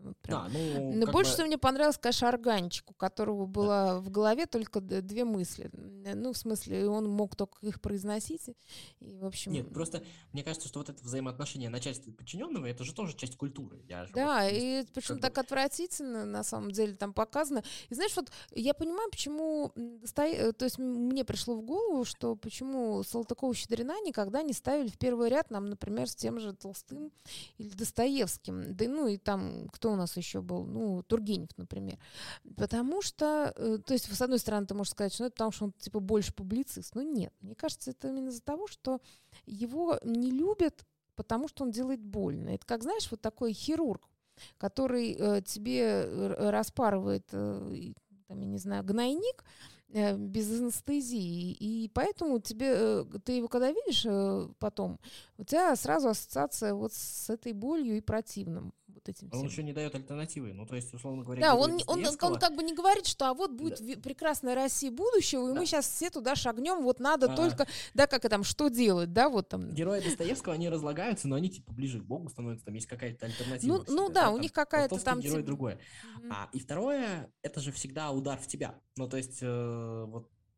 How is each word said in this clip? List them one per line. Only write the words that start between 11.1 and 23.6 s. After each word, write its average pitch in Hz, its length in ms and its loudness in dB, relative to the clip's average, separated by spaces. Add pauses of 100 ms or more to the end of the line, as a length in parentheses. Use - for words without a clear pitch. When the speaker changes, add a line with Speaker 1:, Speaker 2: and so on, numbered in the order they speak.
Speaker 2:
начальства 123 400 -6
и 110 40 -14
подчинённого, 190 540 -6
это 123 160 -6
же 123 100 -8
тоже 185 240 -6
часть - 200 -10
культуры. 139 500 -8
Я 90 180 -8
же - 120 -6
Speaker 1:
Да, 262 280 4
Speaker 2:
вот 196 40 4
Speaker 1:
и 254 360 0
Speaker 2:
не, - 80 -20
Speaker 1:
причём 262 260 -6
Speaker 2:
как - 20 -14
бы 262 100 0
Speaker 1:
так - 60 -6
отвратительно, 269 880 -2
на 208 180 -4
самом 208 280 -4
деле, 208 240 0
там 202 180 -6
показано. 269 500 0 (260)
И - 60 -6
знаешь, 381 200 0
вот 294 140 -4 (240)
я 254 200 2
понимаю, 339 360 -2
почему, 302 680 -2
м, 233 240 -10
Досто-, 233 240 -2
э, 262 300 2
то 254 120 -2
есть 254 140 -2
м-, 254 60 -2
мне 254 380 0
пришло 233 320 -2
в 220 60 -4
голову, 311 420 0
что 233 320 -4
почему 226 680 -4
Салтыкова-Щедрина 240 1000 -2